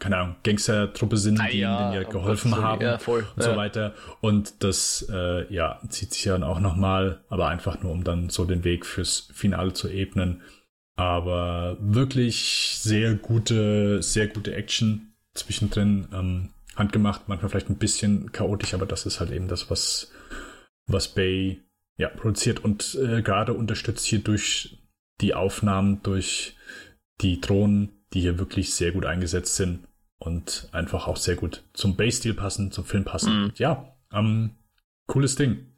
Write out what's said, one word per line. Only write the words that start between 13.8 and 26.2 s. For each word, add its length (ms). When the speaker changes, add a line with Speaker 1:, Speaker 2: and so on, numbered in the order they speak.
Speaker 1:
sehr 240
gute 300
Action 580
zwischendrin, 800
ähm, 380
handgemacht, 540
manchmal 220
vielleicht 200
ein 80
bisschen 540
chaotisch, 420
aber 120
das 200
ist 140
halt 100
eben 160
das, 240
was, 420
was 220
Bay, 560
ja, 140
produziert 520
und, 340
äh, 260
gerade 320
unterstützt 500
hier 140
durch 600
die 100
Aufnahmen, 680
durch 540